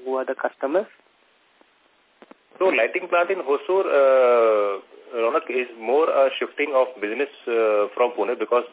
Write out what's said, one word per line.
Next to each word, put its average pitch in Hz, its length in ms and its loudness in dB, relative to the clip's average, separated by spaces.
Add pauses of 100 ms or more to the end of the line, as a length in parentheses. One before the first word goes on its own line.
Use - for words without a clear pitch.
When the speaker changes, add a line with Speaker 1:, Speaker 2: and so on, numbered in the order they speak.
Speaker 1:
who 131 120 -4
are 131 80 -4
the 131 100 -6
customers? 147 520 -4 (1700)
Speaker 2:
So 185 60 0
lighting 175 420 0
plant 175 240 0
in 190 80 -4
Hosur, 160 480 -2
uh, 123 920 4 (340)
Ronak, 120 340 -2
is 123 200 -4 (100)
more 131 320 0
a 135 180 2 (120)
shifting 147 340 -4
of 131 140 2 (120)
business, 117 280 -4 (180)
uh, 110 480 2
from 123 240 2
Pune, 110 180 -2
because 117 360 0